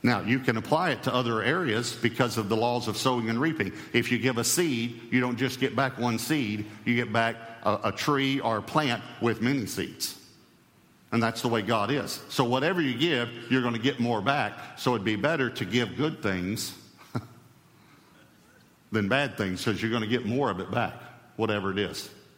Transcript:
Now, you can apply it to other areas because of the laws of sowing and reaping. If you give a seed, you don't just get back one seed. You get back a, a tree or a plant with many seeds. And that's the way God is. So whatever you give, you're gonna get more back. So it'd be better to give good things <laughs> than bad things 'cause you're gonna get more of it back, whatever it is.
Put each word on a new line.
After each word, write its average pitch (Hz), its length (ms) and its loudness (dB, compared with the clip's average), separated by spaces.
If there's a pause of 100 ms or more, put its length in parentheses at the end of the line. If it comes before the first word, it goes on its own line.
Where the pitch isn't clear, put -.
Now, 117 160 4
you 117 200 2
can 120 160 2
apply 156 340 2
it - 140 -2
to - 100 0
other 117 280 0
areas 123 500 0
because 120 440 0
of 104 120 0
the 110 80 4
laws 120 320 2
of 104 80 -4
sowing 123 320 2
and 113 120 0
reaping. 156 320 0 (200)
If 120 200 2
you 120 60 2
give 120 200 2
a 117 60 0
seed, 120 560 0 (100)
you 123 100 4
don't 123 160 0
just 127 240 -2
get 131 140 0
back 131 240 0
one 117 200 2
seed. 107 480 -2 (180)
You 120 120 2
get 110 160 0
back 113 240 2 (260)
a, 104 220 2
a 104 80 2
tree 135 480 2
or 113 160 0
a 104 60 -2
plant 131 380 0 (200)
with 113 200 0
many 123 260 2
seeds. - 520 -6 (920)
And 113 100 2
that's 113 200 0
the 123 60 0
way 113 140 2
God 107 300 2
is. - 280 -2 (100)
So - 120 2
whatever 131 380 2
you 131 180 0
give, 127 320 2 (180)
you're 131 140 4
gonna 117 160 0
get 123 220 0
more 117 200 2
back. 117 600 -2
So 123 140 2
it'd 101 100 -2
be 110 100 2
better 135 360 0
to - 140 -6
give 101 320 0
good 151 240 -2
things 95 540 -2 (400)
<laughs> - 80 -2 (1700)
than 104 180 2
bad 131 280 2
things 92 280 -2
'cause 107 160 0
you're 110 120 0
gonna 110 160 0
get 117 180 0
more 123 240 0
of 90 80 -4
it - 140 -6
back, 117 220 0 (420)
whatever 104 340 0
it 98 80 -2
is. - 320 -4 (280)